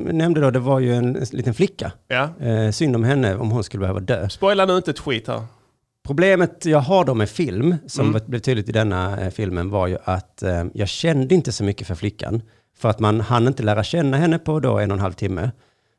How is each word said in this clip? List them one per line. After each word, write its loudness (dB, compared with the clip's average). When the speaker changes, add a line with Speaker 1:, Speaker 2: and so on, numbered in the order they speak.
Speaker 1:
nämnde 2
då, 4
det 0
var 2
ju 2
en, 0
en -4
liten -2
flicka. -2
Speaker 2:
Ja. 0
Speaker 1:
Eh, 0
synd 0
om 2
henne 2
om -2
hon 0
skulle -8
behöva -2
dö. -2
Speaker 2:
Spoila 2
nu 2
inte -2
ett -8
skit -4
här. -6
Speaker 1:
Problemet 2
jag 4
har 4
då 2
med 2
film, 0
som 0
Speaker 2:
Mm. 2
Speaker 1:
blev -4
tydligt 0
i -4
denna, 0
eh, -2
filmen, -4
var 0
ju -2
att, -4
eh, -2
jag -2
kände 0
inte 2
så -4
mycket -2
för -6
flickan. -4
För 0
att -2
man 2
hann 2
inte 0
lära 0
känna 0
henne 2
på -2
då 2
en 0
och -2
en -2
halv 0
timme. -4